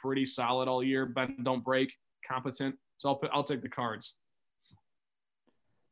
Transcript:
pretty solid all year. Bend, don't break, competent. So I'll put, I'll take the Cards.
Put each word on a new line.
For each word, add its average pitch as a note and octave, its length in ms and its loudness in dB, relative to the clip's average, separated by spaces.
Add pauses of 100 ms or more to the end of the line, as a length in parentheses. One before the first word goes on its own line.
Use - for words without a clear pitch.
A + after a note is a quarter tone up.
pretty C3+ 240 0
solid B2+ 440 2
all B2+ 140 2
year. C3+ 240 2
Bend, C3 380 -2
don't B2+ 200 0
break, C3 280 2 (340)
competent. C3 500 -4 (200)
So - 140 0
I'll C3+ 60 4
put, C#3+ 160 -2
I'll C#3+ 120 2
take C#3+ 180 -2
the C3+ 60 -6
Cards. A2+ 460 -4 (1800)